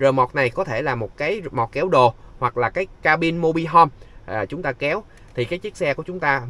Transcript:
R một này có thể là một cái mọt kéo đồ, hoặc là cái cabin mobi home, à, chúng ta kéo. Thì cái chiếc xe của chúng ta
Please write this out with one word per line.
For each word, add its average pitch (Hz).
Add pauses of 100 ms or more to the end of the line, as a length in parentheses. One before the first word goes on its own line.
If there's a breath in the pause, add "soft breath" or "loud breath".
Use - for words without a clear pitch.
R 135 (100)
một 127
này 131
có 117
thể 123
là 139
một 113
cái 185
mọt 117
kéo 165
đồ, 127 (240 soft breath)
hoặc 123
là 120
cái 190 (160)
cabin 165
mobi 165
home, 165 (360 soft breath)
à, 104
chúng 147
ta 143
kéo. 156 (300 soft breath)
Thì 120
cái 175
chiếc 208
xe 147
của 165
chúng 180
ta 135